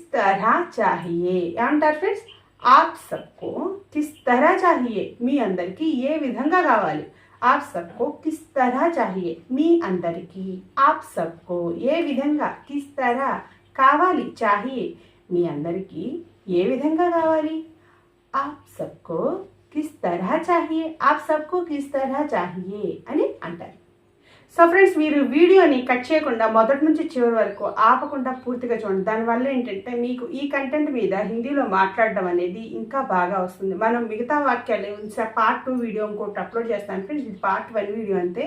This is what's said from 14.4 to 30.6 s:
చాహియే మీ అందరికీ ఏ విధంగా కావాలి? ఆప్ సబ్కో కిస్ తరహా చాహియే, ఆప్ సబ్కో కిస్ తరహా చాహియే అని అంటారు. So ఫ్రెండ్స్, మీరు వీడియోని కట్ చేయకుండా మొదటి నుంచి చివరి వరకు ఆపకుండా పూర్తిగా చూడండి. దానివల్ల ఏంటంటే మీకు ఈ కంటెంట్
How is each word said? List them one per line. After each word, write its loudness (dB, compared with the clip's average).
చాహియే 0
మీ 2
అందరికీ -6
ఏ 2
విధంగా 2
కావాలి? 0
ఆప్ -6
సబ్కో -8
కిస్ -6
తరహా 0
చాహియే, 0
ఆప్ 2
సబ్కో -2
కిస్ -6
తరహా -2
చాహియే -4
అని 0
అంటారు. -12
So 8
ఫ్రెండ్స్, 6
మీరు 2
వీడియోని 6
కట్ -2
చేయకుండా 2
మొదటి 4
నుంచి 2
చివరి 0
వరకు 0
ఆపకుండా 2
పూర్తిగా -6
చూడండి. -2
దానివల్ల -2
ఏంటంటే -4
మీకు -4
ఈ -8
కంటెంట్ -2